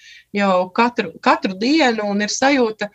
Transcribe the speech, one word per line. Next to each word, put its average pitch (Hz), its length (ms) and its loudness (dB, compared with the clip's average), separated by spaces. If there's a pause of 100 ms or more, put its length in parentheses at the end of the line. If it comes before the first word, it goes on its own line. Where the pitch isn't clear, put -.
(300)
jau 202 260 0 (140)
katru, 233 480 -2
katru 247 400 0
dienu, 240 480 0
un 202 160 -2
ir 208 120 -4
sajūta, 240 600 0